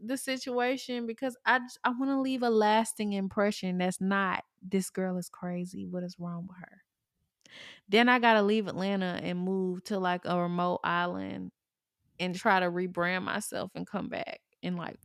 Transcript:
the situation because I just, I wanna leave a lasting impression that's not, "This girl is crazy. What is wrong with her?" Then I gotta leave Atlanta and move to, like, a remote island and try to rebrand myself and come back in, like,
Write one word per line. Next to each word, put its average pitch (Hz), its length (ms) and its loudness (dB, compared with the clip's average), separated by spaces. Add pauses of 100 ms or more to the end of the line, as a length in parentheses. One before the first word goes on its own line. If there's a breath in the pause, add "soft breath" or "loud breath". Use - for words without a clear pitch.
the 254 140 -2
situation 247 880 -2
because 247 380 -4
I 247 140 6
just, 247 240 -12
I 254 80 2
wanna 269 300 0
leave 262 220 0
a 240 60 4
lasting 214 640 4
impression 196 680 0
that's 180 220 0
not, 190 420 0 (180)
"This 185 280 0
girl 185 280 -2
is 175 120 -6
crazy. 180 560 -6
What 180 180 -6
is 180 160 -10
wrong 175 280 -8
with 180 120 -20
her?" - 240 -20 (1040 soft breath)
Then 233 200 6
I 247 100 6
gotta 226 240 8
leave 208 240 2
Atlanta 190 540 -2
and 180 180 -4
move 185 460 -2
to, 202 140 -2
like, 180 260 0
a 175 140 0
remote 175 440 0
island 185 680 -2 (680)
and 180 160 -4
try 190 240 4
to 180 80 2
rebrand 180 560 -2
myself - 520 -4
and 180 120 -8
come - 220 -6
back - 320 -8 (200)
in, 175 160 -4
like, - 280 -10